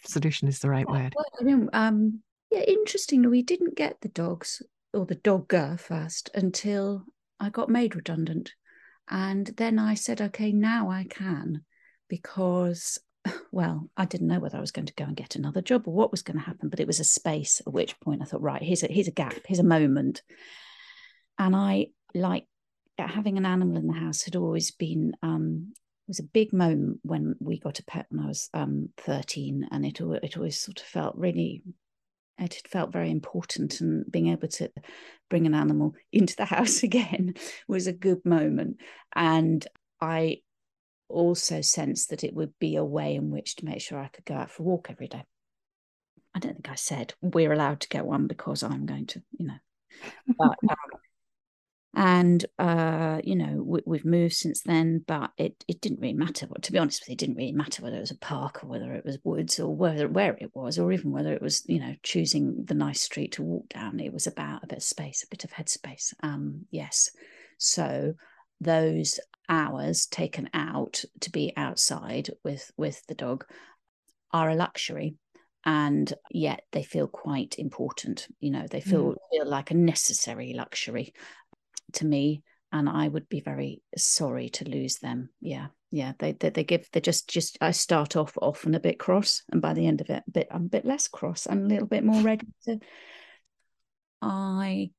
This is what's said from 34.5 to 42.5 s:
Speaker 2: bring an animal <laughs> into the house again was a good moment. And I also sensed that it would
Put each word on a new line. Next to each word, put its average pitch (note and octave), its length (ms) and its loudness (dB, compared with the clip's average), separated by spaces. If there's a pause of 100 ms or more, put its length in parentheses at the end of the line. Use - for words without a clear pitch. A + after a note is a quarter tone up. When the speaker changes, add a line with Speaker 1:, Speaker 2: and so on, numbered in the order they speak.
Speaker 2:
bring E3+ 160 4
an D#3 80 4
animal D3+ 400 2 (100)
<laughs> - 80 -20
into F#3+ 240 4
the G3+ 100 -2
house - 380 2
again F#3 520 0 (320)
was F#3 200 0
a F3+ 60 -2
good F3+ 320 2
moment. D3+ 520 4 (380)
And D#3+ 500 4 (360)
I D#3+ 360 0 (680)
also E3+ 540 2
sensed - 480 0
that D3+ 140 -6
it - 100 -4
would D3+ 260 -4